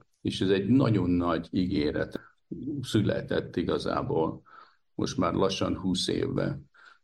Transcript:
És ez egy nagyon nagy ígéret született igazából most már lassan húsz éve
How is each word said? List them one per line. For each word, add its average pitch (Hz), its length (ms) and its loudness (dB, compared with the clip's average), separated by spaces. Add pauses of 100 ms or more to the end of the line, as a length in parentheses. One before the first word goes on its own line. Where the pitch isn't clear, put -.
(200)
És 101 200 -2
ez 95 80 2
egy 98 200 2
nagyon 113 420 4
nagy 85 400 0
ígéret 78 720 0 (640)
született - 720 0
igazából 80 840 -2 (520)
most - 220 -4
már 87 180 0
lassan 95 420 0
húsz 90 320 0
éve 50 520 -2 (440)